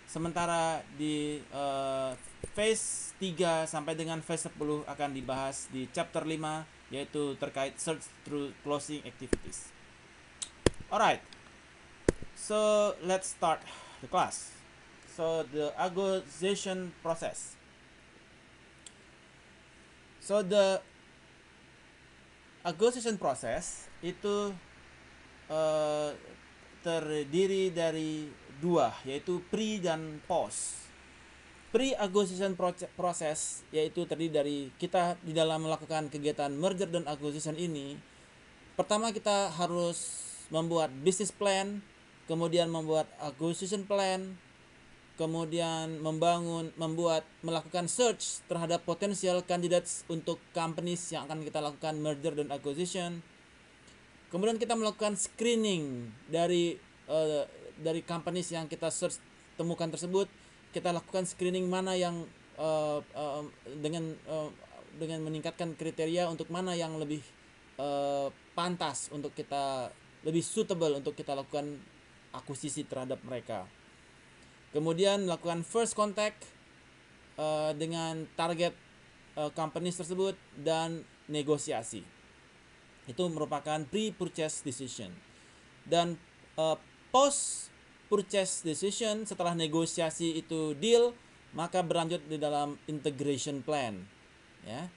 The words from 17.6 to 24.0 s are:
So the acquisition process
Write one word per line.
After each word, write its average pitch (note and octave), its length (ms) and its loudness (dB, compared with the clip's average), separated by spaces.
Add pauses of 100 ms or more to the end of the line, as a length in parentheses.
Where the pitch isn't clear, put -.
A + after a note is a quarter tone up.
So G#3 240 2
the F#3+ 400 6 (1800)
acquisition A3+ 480 2
process C#3 720 -2 (160)